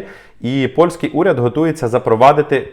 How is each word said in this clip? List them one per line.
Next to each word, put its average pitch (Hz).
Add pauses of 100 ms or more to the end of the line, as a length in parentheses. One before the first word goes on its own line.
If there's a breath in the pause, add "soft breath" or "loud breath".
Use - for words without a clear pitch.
(420 loud breath)
і 127
польський 151
уряд 160
готується 143
запровадити 127